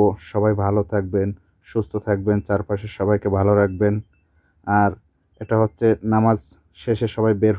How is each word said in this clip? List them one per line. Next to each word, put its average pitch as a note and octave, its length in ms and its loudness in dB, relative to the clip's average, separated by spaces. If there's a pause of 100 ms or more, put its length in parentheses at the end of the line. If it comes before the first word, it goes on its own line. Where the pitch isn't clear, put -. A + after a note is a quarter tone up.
(320)
সবাই G#2+ 220 2
ভালো G2+ 260 0 (120)
থাকবেন, G2 360 -2 (400)
সুস্থ - 240 -4 (140)
থাকবেন, G2+ 340 0
চারপাশের G2+ 580 -4
সবাইকে G2+ 300 0
ভালো G2 260 2
রাখবেন। G2+ 400 0 (720)
আর G2+ 240 2 (500)
এটা A2+ 220 -2
হচ্ছে A2+ 240 -2 (260)
নামাজ A2 260 2 (400)
শেষে A#2 300 -4
সবাই A2 260 0
বের G2+ 240 0